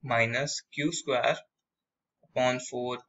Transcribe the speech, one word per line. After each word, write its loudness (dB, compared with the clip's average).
minus 0
Q 0
square 0
upon 0
four -6